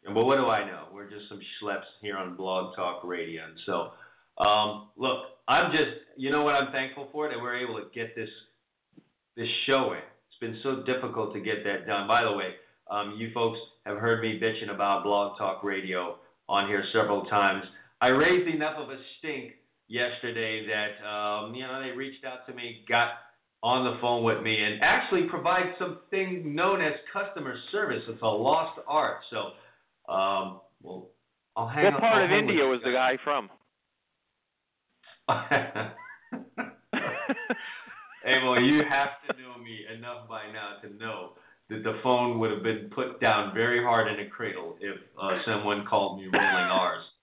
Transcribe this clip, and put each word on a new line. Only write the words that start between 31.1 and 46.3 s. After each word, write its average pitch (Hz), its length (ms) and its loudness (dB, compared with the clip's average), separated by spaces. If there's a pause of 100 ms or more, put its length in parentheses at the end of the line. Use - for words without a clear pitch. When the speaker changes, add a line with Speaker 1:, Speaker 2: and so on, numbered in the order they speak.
Speaker 1:
I'll 117 140 -2
hang 147 160 2
Speaker 2:
What 196 100 8
Speaker 1:
up, - 60 0
Speaker 2:
part 226 180 6
Speaker 1:
I'll 190 60 6
Speaker 2:
of 175 60 2
Speaker 1:
hang 202 180 6
Speaker 2:
India 151 180 4
Speaker 1:
with 127 140 2
Speaker 2:
was - 20 -
the 123 80 0
Speaker 1:
you 127 60 2
guys. 131 220 4
Speaker 2:
guy - 60 -12
from? 131 260 -2 (1800)
Speaker 1:
<laughs> - 640 0 (2250)
Hey, 131 200 4
well, 123 160 4
you 147 280 8
have 139 200 2 (200)
to - 140 -4
know 123 180 -16
me 113 200 -14 (180)
enough 120 300 -12
by 110 140 -10 (100)
now 104 280 -10
to 104 160 -16
know 110 340 -8 (380)
that 107 140 -6
the 110 220 -2
phone 123 340 4
would 110 140 2
have 98 100 -4
been 110 320 -2
put - 260 -4
down 104 320 4
very 120 300 2
hard 113 240 4
in 104 180 -4
a 101 60 -14
cradle - 500 -8
if, 98 160 -8 (240)
uh, 95 240 0
someone 104 400 0
called 98 360 2
me 95 120 -10